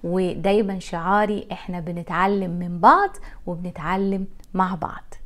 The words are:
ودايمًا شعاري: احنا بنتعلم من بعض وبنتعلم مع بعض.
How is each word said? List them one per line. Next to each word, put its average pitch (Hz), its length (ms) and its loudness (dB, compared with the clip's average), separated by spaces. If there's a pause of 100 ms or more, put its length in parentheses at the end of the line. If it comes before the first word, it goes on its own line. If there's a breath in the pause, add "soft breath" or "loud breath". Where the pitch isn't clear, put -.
ودايمًا 185 720 2
شعاري: 196 720 0
احنا 180 280 -6
بنتعلم 175 680 0
من 175 280 -4
بعض 339 320 8 (360 loud breath)
وبنتعلم 180 800 -2 (280)
مع 185 200 2
بعض. - 400 -8 (120)